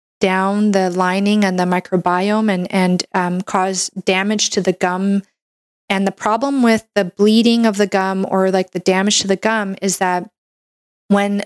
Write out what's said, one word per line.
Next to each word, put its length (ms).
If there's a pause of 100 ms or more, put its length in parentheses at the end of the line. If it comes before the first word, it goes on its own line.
(200)
down 500
the 180
lining 560
and 140
the 60
microbiome 840
and, 240
and, 400
um, 280
cause 500 (140)
damage 460
to 100
the 120
gum. 520 (640)
And 180
the 60
problem 500
with 320
the 100
bleeding 640
of 100
the 120
gum 420
or, 220
like, 180
the 80
damage 420
to 60
the 80
gum 480
is 160
that 320 (760)
when 380